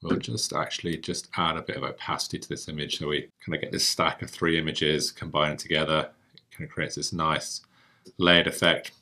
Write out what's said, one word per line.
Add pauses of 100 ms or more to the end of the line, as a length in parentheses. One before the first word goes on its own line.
We'll
just
actually
just
add
a
bit
of
opacity
to
this
image
so
we (140)
kind
of
get
this
stack
of
three
images,
combine
it
together, (260)
it
kind
of
creates
this
nice (560)
layered
effect. (100)